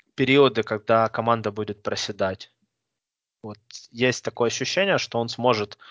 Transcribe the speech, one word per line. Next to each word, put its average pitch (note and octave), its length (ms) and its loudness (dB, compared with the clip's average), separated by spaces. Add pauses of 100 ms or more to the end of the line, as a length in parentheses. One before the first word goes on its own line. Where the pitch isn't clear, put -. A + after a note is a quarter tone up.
(140)
периоды, C3 480 4
когда A2+ 460 2
команда A2+ 420 0
будет G#2 320 -8
проседать. G2+ 680 -4 (920)
Вот G#2 160 -14 (320)
есть B2 340 -2
такое A#2 240 -2
ощущение, F3 500 0
что - 200 -4
он A#2 100 -2
сможет, A#2 500 0 (120)